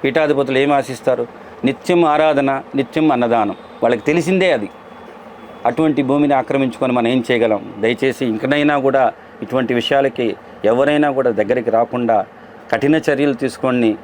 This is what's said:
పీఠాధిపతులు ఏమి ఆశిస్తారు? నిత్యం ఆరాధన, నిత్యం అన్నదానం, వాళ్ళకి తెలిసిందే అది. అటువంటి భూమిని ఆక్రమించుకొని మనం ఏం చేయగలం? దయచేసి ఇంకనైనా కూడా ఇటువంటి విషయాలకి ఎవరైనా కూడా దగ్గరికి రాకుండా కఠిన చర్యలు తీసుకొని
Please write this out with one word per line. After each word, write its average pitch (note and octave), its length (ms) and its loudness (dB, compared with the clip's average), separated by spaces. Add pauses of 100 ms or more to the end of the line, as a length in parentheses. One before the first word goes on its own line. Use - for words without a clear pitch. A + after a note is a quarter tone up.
పీఠాధిపతులు C#3 540 0
ఏమి C#3+ 160 2
ఆశిస్తారు? C3 520 -2 (380)
నిత్యం E3+ 400 2
ఆరాధన, D3 580 2 (120)
నిత్యం D3+ 380 0
అన్నదానం, A#2 440 0 (260)
వాళ్ళకి A#2 200 2
తెలిసిందే F3 500 2
అది. G#2 160 -2 (1000)
అటువంటి D3 360 0
భూమిని C#3+ 320 2
ఆక్రమించుకొని C3 580 -2
మనం A#2+ 160 0
ఏం B2+ 240 0
చేయగలం? G#2+ 480 0
దయచేసి B2 460 -2
ఇంకనైనా C#3+ 520 0
కూడా C3 340 2 (300)
ఇటువంటి B2 320 -2
విషయాలకి B2+ 600 0 (280)
ఎవరైనా C#3+ 460 2
కూడా C3 200 0
దగ్గరికి A2 400 0
రాకుండా A#2 560 0 (460)
కఠిన C#3+ 280 2 (100)
చర్యలు C#3+ 220 0
తీసుకొని B2 720 0